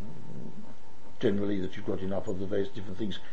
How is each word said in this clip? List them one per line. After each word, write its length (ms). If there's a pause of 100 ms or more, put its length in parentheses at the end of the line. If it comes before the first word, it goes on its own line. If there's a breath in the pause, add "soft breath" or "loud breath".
(1200)
generally 400
that 160
you've 120
got 120
enough 280
of 120
the 60
various 240
different 280
things 220 (140 soft breath)